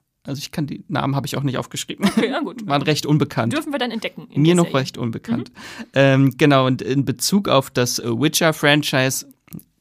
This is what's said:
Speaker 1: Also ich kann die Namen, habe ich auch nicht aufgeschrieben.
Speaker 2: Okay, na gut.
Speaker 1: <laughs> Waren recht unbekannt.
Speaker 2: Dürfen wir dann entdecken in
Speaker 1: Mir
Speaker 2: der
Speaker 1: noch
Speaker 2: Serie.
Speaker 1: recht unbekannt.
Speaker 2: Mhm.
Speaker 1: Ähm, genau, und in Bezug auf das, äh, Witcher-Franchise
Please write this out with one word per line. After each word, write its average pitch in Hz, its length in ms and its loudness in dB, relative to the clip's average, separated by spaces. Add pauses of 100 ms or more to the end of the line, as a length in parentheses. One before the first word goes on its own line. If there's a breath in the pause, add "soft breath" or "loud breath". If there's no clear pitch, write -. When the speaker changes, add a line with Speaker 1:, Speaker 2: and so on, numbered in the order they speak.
(240)
Speaker 1:
Also 139 160 -8
ich - 120 -12
kann 156 140 -4
die - 220 -10
Namen, 139 280 -2
habe 135 120 -2
ich - 100 -6
auch 139 60 -4
nicht 131 140 -2
aufgeschrieben. - 500 -6
Speaker 2:
Okay, 220 240 2
na - 80 -4
gut. 220 280 -8
Speaker 1:
<laughs> - 0 -
Waren 143 140 0
recht 143 240 0
unbekannt. 135 480 0
Speaker 2:
Dürfen 302 180 -4
wir 277 80 -4
dann 247 120 -4
entdecken - 400 -10
in - 100 0
Speaker 1:
Mir 156 80 6
Speaker 2:
der 175 60 6
Speaker 1:
noch 175 100 4
Speaker 2:
Serie. 147 140 0
Speaker 1:
recht - 180 -4
unbekannt. 175 560 -6
Speaker 2:
Mhm. - 400 -18
Speaker 1:
Ähm, 135 440 6
genau, 139 280 4
und 131 160 0
in 131 240 0
Bezug 190 420 0
auf 131 220 2
das, - 300 -2
äh, 101 80 -8
Witcher-Franchise 143 1200 2 (540)